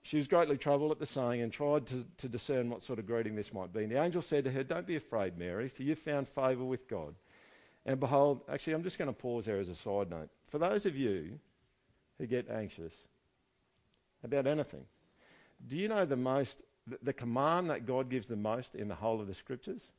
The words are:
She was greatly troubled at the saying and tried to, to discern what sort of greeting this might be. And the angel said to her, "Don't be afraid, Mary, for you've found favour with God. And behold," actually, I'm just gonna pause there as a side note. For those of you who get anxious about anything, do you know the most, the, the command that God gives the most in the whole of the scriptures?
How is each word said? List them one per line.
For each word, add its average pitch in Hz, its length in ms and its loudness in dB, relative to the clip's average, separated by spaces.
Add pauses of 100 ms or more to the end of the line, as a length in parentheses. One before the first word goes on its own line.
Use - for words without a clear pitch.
She - 160 -2
was 139 100 2
greatly 160 300 6
troubled 147 340 4
at - 80 0
the 151 60 -2
saying 123 360 0
and 117 100 0
tried 147 360 2
to, 127 180 -4 (120)
to 135 120 -8
discern 120 400 0
what 107 140 -6
sort 120 160 -4
of 98 80 -8
greeting 113 280 0
this 104 180 -6
might 92 180 -6
be. 107 120 -2
And 107 80 -2
the 131 80 4
angel 170 220 2
said 143 220 2
to 131 80 0
her, 135 120 0
"Don't 170 220 -4
be 160 120 -2
afraid, 98 400 -2
Mary, 90 320 -4
for - 120 -12
you've 147 160 0
found 143 300 -2
favour 131 380 2
with 127 240 -4
God. 82 260 -4 (720)
And 131 160 0
behold," 139 480 6
actually, 143 240 -2
I'm 165 100 0
just 180 160 -4
gonna 139 140 0
pause 120 320 -4
there 101 140 0
as 92 100 -2
a 87 60 -6
side 101 340 0
note. 80 200 -8 (200)
For 147 100 -4
those 202 260 2
of 151 120 0
you 101 420 0 (760)
who 131 100 -6
get 120 220 -2
anxious 98 580 -8 (1160)
about 131 240 0
anything, 143 380 -2 (800)
do 131 100 -4
you 202 100 0
know 208 180 4
the 139 100 2
most, 127 480 0 (240)
the, 127 140 -10
the 131 120 -2
command 147 580 2
that 117 160 -4
God 127 220 0
gives 123 180 -2
the 117 80 -4
most 107 400 -2
in 107 120 -4
the 95 80 -4
whole 110 260 0
of 101 60 -6
the 95 80 -8
scriptures? - 640 -10